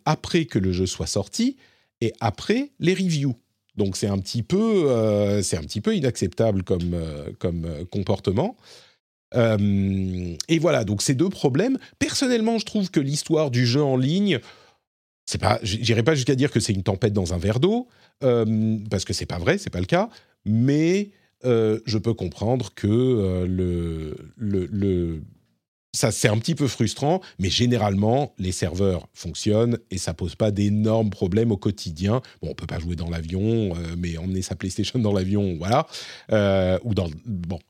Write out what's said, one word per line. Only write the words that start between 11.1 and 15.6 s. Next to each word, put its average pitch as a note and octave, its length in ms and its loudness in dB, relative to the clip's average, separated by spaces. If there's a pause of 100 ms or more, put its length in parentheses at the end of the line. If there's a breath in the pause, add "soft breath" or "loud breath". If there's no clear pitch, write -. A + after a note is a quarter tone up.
deux D#3+ 160 2
problèmes. F#3+ 480 0 (220 loud breath)
Personnellement, A#3+ 580 0
je G#3 80 -4
trouve G3 240 -2
que E3+ 100 2
l'histoire D3 520 0
du B2 160 2
jeu C3+ 160 4
en C3+ 140 2
ligne, D#3 420 2 (840 loud breath)
c'est - 140 -6
pas, - 220 2